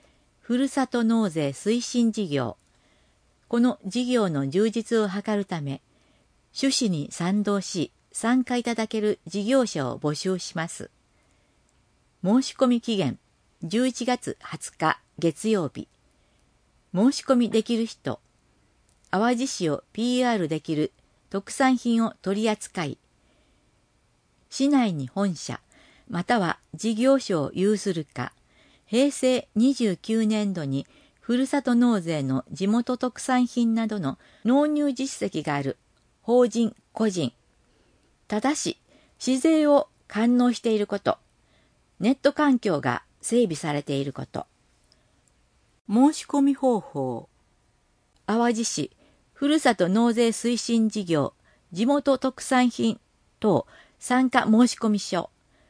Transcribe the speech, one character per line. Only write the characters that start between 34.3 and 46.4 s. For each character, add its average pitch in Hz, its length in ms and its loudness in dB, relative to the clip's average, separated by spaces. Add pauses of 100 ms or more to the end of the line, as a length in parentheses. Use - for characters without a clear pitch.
納 269 220 4
入 294 280 0
実 240 380 -6
績 156 120 -6
が 151 100 -2
あ 143 80 -2
る 131 160 -4 (460)
法 247 240 4
人、 233 280 -2 (160)
個 220 160 0
人、 170 240 -2 (1000)
た 208 120 -2
だ 277 120 0
し、 - 240 -6 (400)
市 254 220 -2
税 311 260 4
を 285 240 4 (180)
完 240 300 2
納 247 160 4
し - 60 -6
て 226 120 0
い 220 60 2
る 208 80 0
こ 202 140 -4
と、 - 180 0 (840)
ネ 214 120 2
ッ 269 40 2
ト 285 160 2
環 285 280 4
境 165 200 0
が 123 220 -2 (200)
整 240 240 2
備 170 100 -4
さ 151 180 -4
れ 143 80 -2
て 143 140 -4
い 139 100 -2
る 139 80 -8
こ 131 140 -10
と。 - 180 -10 (1400)
申 262 240 6
し - 120 -10
込 285 160 0